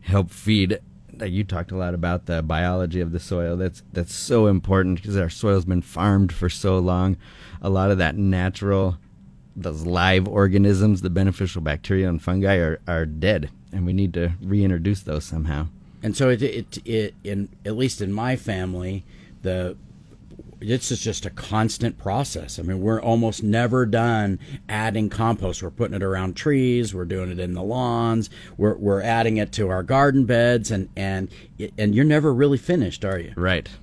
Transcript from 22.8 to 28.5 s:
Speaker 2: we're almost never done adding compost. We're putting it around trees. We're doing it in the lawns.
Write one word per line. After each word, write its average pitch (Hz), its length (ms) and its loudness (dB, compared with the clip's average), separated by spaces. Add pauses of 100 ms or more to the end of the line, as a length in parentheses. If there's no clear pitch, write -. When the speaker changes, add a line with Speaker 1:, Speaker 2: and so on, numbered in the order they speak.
Speaker 2:
we're 110 200 0
almost 117 420 0
never 117 420 2
done 110 540 2 (280)
adding 107 420 -2
compost. 107 520 -2
We're 92 80 -8
putting 110 260 -4
it 95 60 -2
around 95 340 -2
trees. 123 600 2
We're 90 100 -4
doing 90 240 -4
it 90 100 -6
in 90 140 -4
the 90 80 -6
lawns. 117 680 0 (280)